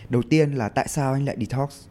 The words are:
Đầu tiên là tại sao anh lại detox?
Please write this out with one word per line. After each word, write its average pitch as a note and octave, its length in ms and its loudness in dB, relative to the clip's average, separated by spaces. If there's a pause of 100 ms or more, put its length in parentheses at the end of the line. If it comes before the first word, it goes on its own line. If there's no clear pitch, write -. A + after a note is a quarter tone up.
Đầu A#2+ 200 2
tiên D3+ 240 4
là A2+ 160 -2
tại - 180 0
sao C3+ 260 0
anh C#3 120 0
lại C#3 140 -2
detox? B2+ 520 -4